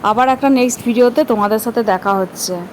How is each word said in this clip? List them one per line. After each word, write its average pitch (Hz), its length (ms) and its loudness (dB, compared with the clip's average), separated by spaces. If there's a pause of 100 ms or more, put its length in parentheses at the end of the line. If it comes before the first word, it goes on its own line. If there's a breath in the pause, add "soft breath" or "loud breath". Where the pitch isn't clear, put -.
আবার 233 160 2 (100)
একটা 269 120 -2 (120)
নেক্সট 247 280 0
ভিডিওতে 240 340 2 (100)
তোমাদের 214 340 0
সাথে 233 160 -2 (100)
দেখা 185 280 -2
হচ্ছে। 185 340 -6 (200)